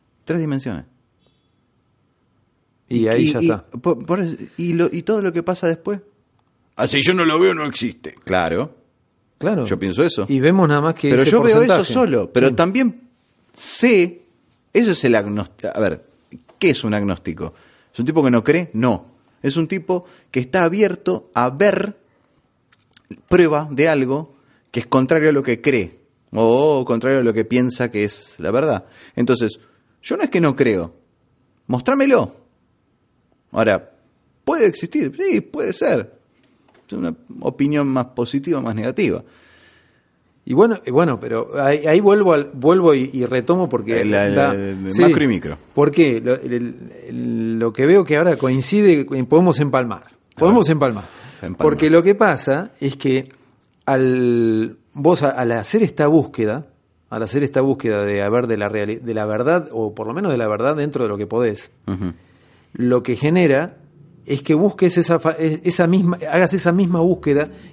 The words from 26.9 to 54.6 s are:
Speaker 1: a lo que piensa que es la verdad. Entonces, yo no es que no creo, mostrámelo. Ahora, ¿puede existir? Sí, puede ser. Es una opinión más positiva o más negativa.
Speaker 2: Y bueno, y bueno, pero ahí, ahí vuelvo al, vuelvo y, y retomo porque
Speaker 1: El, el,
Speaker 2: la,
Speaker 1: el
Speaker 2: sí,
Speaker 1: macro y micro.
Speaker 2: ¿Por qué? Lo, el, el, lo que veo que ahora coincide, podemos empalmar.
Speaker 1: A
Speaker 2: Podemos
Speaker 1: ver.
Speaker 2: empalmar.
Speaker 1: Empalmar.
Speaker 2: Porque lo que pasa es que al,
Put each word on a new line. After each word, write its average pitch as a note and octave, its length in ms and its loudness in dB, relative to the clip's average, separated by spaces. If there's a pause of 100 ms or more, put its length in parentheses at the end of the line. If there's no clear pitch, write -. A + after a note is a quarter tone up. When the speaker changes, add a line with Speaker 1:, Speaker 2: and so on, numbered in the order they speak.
Speaker 1:
a B2 40 0
lo A#2 100 2
que A2 120 0
piensa B2 460 -2
que G#2 120 -2
es - 360 -8
la E2+ 120 -4
verdad. B2+ 340 0 (300)
Entonces, A#2+ 440 0 (420)
yo - 160 -6
no G#4 60 -2
es C#4+ 60 -2
que F3+ 120 0
no C#3 140 2
creo, F#2+ 380 0 (760)
mostrámelo. A#3+ 680 0 (1160)
Ahora, G#2+ 400 0 (520)
¿puede C#4 240 2
existir? E3+ 500 -4
Sí, E4+ 240 0
puede - 320 -6
ser. E3 440 -2 (680)
Es - 80 -16
una - 200 -8 (280)
opinión C#3+ 460 -2
más B2+ 200 -2
positiva C#3 520 -4
o - 20 -6
más A#2 140 -6
negativa. A2+ 480 -4 (1200)
Speaker 2:
Y B2+ 80 -6
bueno, A3 320 4
y B2+ 60 -6
bueno, C#3 280 2
pero A#2 420 -4
ahí, D3 260 0
ahí D#3+ 120 4
vuelvo G3+ 340 4
al, D3 200 0
vuelvo D#3+ 400 4
y, C3 180 0
y B2 140 -2
retomo C3+ 420 0
porque A2+ 340 -2
Speaker 1:
El, G#2 120 0
el, G2+ 220 2
Speaker 2:
la, C#3 180 2
Speaker 1:
el F#2+ 380 -6
Speaker 2:
sí, G2+ 100 2
Speaker 1:
macro E3 220 6
y C#3 40 2
micro. D#2+ 300 -4 (160)
Speaker 2:
¿Por D3 180 2
qué? C3+ 300 2
Lo, B2 140 0
el, B2+ 180 -8 (540)
el, A#2 520 -6
lo A2+ 140 0
que C3 120 0
veo F#3 200 6
que D3+ 120 0
ahora E3 200 2
coincide, C#3+ 640 2 (220)
podemos D#3+ 340 4
empalmar. B2+ 440 -2 (320)
Speaker 1:
A - 40 -20
Speaker 2:
Podemos F#3 280 4
Speaker 1:
ver. D#3+ 60 2
Speaker 2:
empalmar. B2+ 300 0 (380)
Speaker 1:
Empalmar. F2 160 -10
Speaker 2:
Porque D3+ 320 2
lo E3 120 6
que G3 140 4
pasa D#3+ 640 0
es C#3 160 -4
que C3+ 320 -2 (580)
al, A#2+ 920 2 (160)